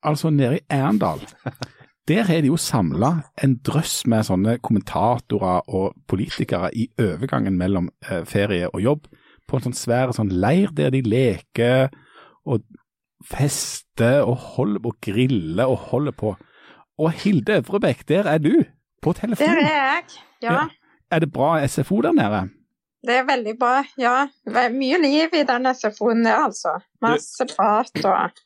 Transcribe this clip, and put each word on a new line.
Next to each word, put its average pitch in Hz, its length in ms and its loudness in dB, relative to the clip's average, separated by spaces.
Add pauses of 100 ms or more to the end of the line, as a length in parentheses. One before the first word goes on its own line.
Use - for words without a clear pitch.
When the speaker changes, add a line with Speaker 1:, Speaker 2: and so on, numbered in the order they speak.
Speaker 1:
Altså, 151 280 0
nede 139 300 2
i - 100 -20
Erndal, 135 480 0 (240)
<laughs> - 160 -12 (420)
der 196 260 0
er 165 160 2
det 131 60 4
jo 160 100 2
samlet 113 640 0 (140)
en 135 240 2
drøss - 440 -2
med 110 220 2
sånne 101 320 0
kommentatorer 98 1080 0
og 95 280 -2 (120)
politikere - 680 -2
i 110 240 -4
overgangen 98 580 0
mellom, 90 320 0 (120)
eh, 85 260 -8
ferie 98 420 0
og - 160 -4
jobb 147 240 0 (420)
på - 60 -2
en 120 80 -2
sånn 120 140 -4
svær 123 340 0
sånn 107 220 -2
leir 151 420 2
der 147 160 0
de 135 80 0
leker 123 880 2 (540)
og 117 200 -2 (600)
fester - 1000 -2
og 120 120 0 (140)
holder 123 340 -2
på, 117 160 -4
griller 110 720 0
og - 80 -2
holder 139 320 -4
på. 104 240 -6 (640)
Og 160 120 0
Hilde 196 440 0
Øvrebekk, 190 500 -2
der 190 220 0
er 156 100 2
du 190 260 2 (400)
på 165 120 0
telefon. 240 320 -2
Speaker 2:
Der 330 160 2
er 302 80 2
jeg, 294 320 0 (360)
ja. 233 120 -2
Speaker 1:
Ja. 285 160 0 (440)
Er 165 80 2
det 151 120 -2
bra 151 260 2
S 139 220 -2
F 135 120 -2
O 208 100 2
der 339 100 2
nede? 104 340 2 (580)
Speaker 2:
Det 247 120 0
er 254 80 4
veldig 247 320 -2
bra, 247 260 2 (140)
ja. 262 320 2 (140)
Det 220 180 -6
er 247 120 2
mye 269 280 0
liv 302 320 4
i 311 120 2
den 254 220 0
S 262 220 0
F 208 140 -4
O-en 233 220 2
der, 220 200 4
altså. 180 340 -4 (220)
Speaker 3:
Du 226 80 0
Speaker 2:
Masse 240 400 -2
prat 214 480 0
og 190 360 0 (140)